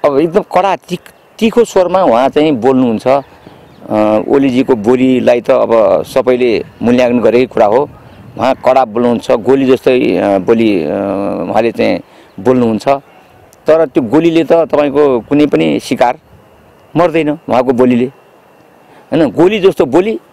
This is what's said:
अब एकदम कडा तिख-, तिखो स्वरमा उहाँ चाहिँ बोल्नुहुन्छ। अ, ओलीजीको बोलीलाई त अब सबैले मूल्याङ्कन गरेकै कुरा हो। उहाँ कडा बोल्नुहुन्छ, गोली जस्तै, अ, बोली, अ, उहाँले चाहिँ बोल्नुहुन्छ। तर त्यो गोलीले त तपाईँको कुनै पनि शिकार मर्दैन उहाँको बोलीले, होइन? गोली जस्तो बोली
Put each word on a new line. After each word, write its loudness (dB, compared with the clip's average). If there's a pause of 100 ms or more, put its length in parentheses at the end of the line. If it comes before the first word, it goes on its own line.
अब 0
एकदम 0
कडा -2
तिख-, -16
तिखो 0
स्वरमा 0
उहाँ 2
चाहिँ 0
बोल्नुहुन्छ। 0 (640)
अ, 0
ओलीजीको 2
बोलीलाई 2
त -6
अब 2
सबैले 0 (180)
मूल्याङ्कन 2
गरेकै 2
कुरा 0
हो। 0 (500)
उहाँ 0
कडा 0
बोल्नुहुन्छ, -2
गोली 0
जस्तै, 0
अ, 0
बोली, 0
अ, -6 (600)
उहाँले -2
चाहिँ -4 (400)
बोल्नुहुन्छ। 0 (760)
तर 2
त्यो -2
गोलीले 0
त -2
तपाईँको 0
कुनै 0
पनि -2
शिकार -2 (760)
मर्दैन 0
उहाँको -2
बोलीले, 2 (1080)
होइन? 0
गोली 0
जस्तो 0
बोली -2 (120)